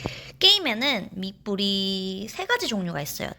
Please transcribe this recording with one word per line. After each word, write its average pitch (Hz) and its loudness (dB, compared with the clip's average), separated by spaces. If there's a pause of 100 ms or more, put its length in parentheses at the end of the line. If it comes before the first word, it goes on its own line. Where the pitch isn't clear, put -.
(400)
게임에는 277 4
밑불이 190 -2
세 370 -8
가지 480 0
종류가 175 -2
있어요. - -6